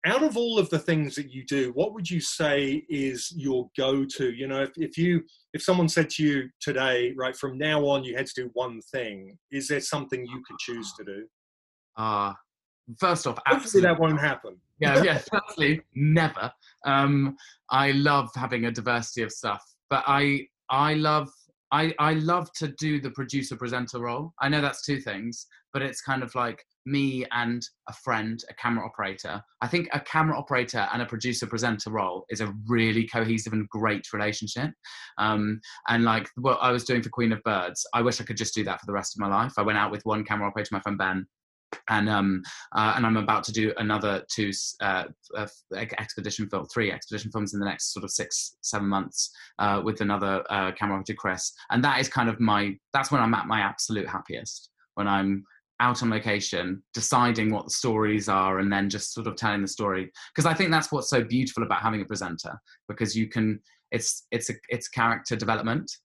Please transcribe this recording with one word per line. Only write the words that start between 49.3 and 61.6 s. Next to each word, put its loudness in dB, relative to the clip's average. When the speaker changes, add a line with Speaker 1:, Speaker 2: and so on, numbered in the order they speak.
Speaker 2:
uh, 2
with -2
another, 0
uh, 0
camera -2
operator, -6
Chris. -4
And 4
that 4
is 0
kind 2
of -2
my, 4
that's 0
when 4
I'm 4
at -2
my 0
absolute -2
happiest, -8
when 0
I'm 2
out 4
on 2
location, -2
deciding 2
what 0
the -8
stories 2
are 4
and 2
then 2
just -4
sort -6
of -4
telling 0
the -2
story. -2
'Cause 4
I 6
think 2
that's 2
what's -2
so 4
beautiful 0